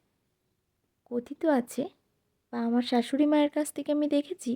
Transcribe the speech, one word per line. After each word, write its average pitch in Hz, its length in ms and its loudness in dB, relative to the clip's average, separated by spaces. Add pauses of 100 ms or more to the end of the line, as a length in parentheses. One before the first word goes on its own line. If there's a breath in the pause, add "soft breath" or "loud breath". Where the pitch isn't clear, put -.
(1120)
কথিত 240 340 -8
আছে, 262 380 2 (720)
বা 240 120 -8
আমার 240 180 2
শাশুড়ি 247 420 0
মায়ের 294 260 4
কাছ 302 220 -2
থেকে 294 180 -6
আমি 294 160 0
দেখেছি, 285 480 -2